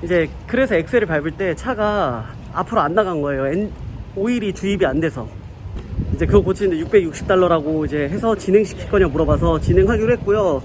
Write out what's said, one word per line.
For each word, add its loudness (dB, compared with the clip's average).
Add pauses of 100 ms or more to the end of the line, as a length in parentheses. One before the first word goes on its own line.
이제 0 (180)
그래서 0
엑셀을 0
밟을 -2
때 -2
차가 -2 (280)
앞으로 -2
안 0
나간 0
거예요. -2
엔-, -2 (440)
오일이 -2
주입이 0
안 0
돼서. -4 (880)
이제 0
그거 6
고치는데 0
육백육십 2
달러라고 2
이제 -2
해서 0
진행시킬 0
거냐 4
물어봐서 2
진행하기로 4
했고요. 0